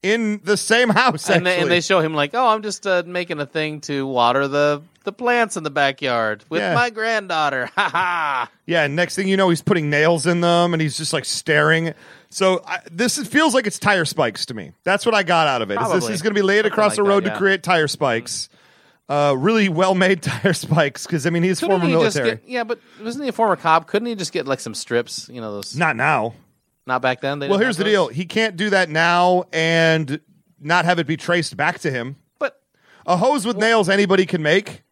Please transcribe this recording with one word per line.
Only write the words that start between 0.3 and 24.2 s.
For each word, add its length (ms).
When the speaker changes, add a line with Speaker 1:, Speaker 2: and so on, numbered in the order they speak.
Speaker 1:
the 140
same 320
house, 420
Speaker 2:
And 160
they, 60
and 80
Speaker 1:
actually. 80
Speaker 2:
they 140
show 180
him 140
like, 200
Oh, 140
I'm 140
just, 240
uh, 200
making 340
a 60
thing 360
to 240
water 420
the 340
the 80
plants 440
in 60
the 80
backyard 800
with 120
Speaker 1:
Yeah. 140
Speaker 2:
my 160
granddaughter. 840
<laughs> 40
Ha 120
ha. 600
Speaker 1:
Yeah, 180
and 120
next 200
thing 120
you 80
know, 120
he's 140
putting 280
nails 360
in 140
them, 340
and 60
he's 160
just, 160
like, 120
staring. 720
So, 360
I, 120
this 280
is, 100
feels 260
like 120
it's 120
tire 260
spikes 420
to 80
me. 180
That's 200
what 100
I 80
got 260
out 140
of 80
it, 40
is 60
this 80
Speaker 2:
Probably. 260
Speaker 1:
is 80
gonna 120
be 80
laid 160
Speaker 2:
Something 140
Speaker 1:
across 200
Speaker 2:
like 40
Speaker 1:
the 60
road 220
Speaker 2:
that, 60
Speaker 1:
to 40
Speaker 2:
yeah. 40
Speaker 1:
create 240
tire 260
spikes. 600
Uh, 280
really 320
well-made 540
<laughs> 0
tire 320
spikes, 520
'cause, 200
I 40
mean, 120
he's 180
Speaker 2:
Couldn't 200
Speaker 1:
former 60
Speaker 2:
he 60
just 120
Speaker 1:
military. 220
Speaker 2:
get, 100
yeah, 160
but 140
wasn't 220
he 40
a 40
former 240
cop? 320
Couldn't 180
he 80
just 180